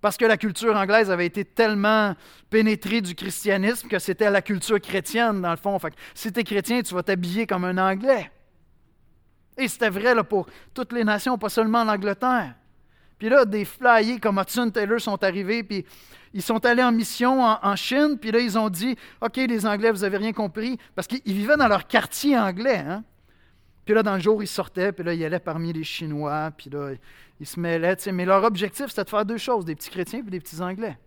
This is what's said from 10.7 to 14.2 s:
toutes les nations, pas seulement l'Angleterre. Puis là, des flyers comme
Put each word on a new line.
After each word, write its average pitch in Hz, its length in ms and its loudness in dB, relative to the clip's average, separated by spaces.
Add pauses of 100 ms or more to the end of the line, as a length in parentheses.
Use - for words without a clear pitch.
toutes 247 220 -8
les 233 100 0
nations, 214 320 0
pas 208 140 -4
seulement 226 340 2
l'Angleterre. 208 680 0 (640)
Puis 214 100 -4
là, 262 160 8
des 208 220 -2
flyers 233 520 4
comme 196 200 0